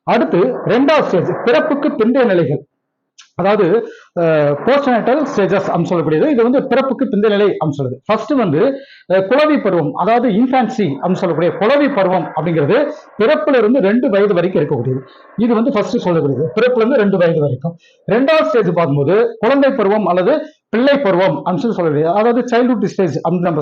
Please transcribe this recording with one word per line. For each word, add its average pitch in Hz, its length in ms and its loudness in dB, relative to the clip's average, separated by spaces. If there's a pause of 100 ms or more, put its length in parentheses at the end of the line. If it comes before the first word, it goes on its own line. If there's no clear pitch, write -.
அடுத்து 196 360 0 (260)
ரெண்டாவது 269 380 2
ஸ்டேஜ், 165 280 -2 (140)
பிறப்புக்கு 294 440 0
பிந்தைய 254 380 0
நிலைகள், 165 380 0 (680)
அதாவது, 202 520 0 (340)
அஹ், 151 340 2 (100)
postnatal 269 640 0 (100)
ஸ்டேஜஸ் 190 320 0
அப்படின்னு 170 220 -2
சொல்லக்கூடியது. 160 360 0
இது 262 160 2
வந்து 247 240 0
பிறப்புக்கு 254 380 0
பிந்தைய 208 240 0
நிலை 202 180 2
அப்படின்னு 160 240 -2
சொல்றது. 131 340 -6
ஃபர்ஸ்ட் 208 280 -4
வந்து, 180 280 0 (520)
அஹ், 190 140 0
குழவி 285 320 2
பருவம், 175 360 -2
அதாவது 226 340 0
இன்ஃபான்சி 233 580 0 (160)
அப்படின்னு 180 200 -2
சொல்லக்கூடிய 170 360 0
குழவி 269 360 2
பருவம் 180 420 0
அப்படிங்கிறது 165 540 0 (280)
பிறப்புல 294 380 2
இருந்து 240 240 2
ரெண்டு 226 300 2
வயது 202 240 2
வரைக்கும் 175 280 0
இருக்கக்கூடியது. 131 380 -2 (360)
இது 233 180 0
வந்து 233 180 0
ஃபர்ஸ்ட் 202 360 -2
சொல்லக்கூடியது, 143 360 0 (100)
பிறப்புல 247 220 2
இருந்து 233 200 2
ரெண்டு 202 200 2
வயது 170 240 2
வரைக்கும். 147 360 -4 (360)
ரெண்டாவது 277 300 2
ஸ்டேஜ் 233 300 0
பார்க்கும்போது 170 640 0
குழந்தை 269 320 2
பருவம் 214 360 0
அல்லது 185 340 2 (280)
பிள்ளை 262 300 2
பருவம் 185 460 0
அப்படின்னு 180 120 -2
சொல்லி 226 200 -2
சொல்லக்கூடியது, 160 360 0
அதாவது 226 280 2
சைல்ட்ஹுட் 240 440 0
ஸ்டேஜ் 170 340 -2
அப்படின்னு 170 220 -2
நம்ம 170 220 -2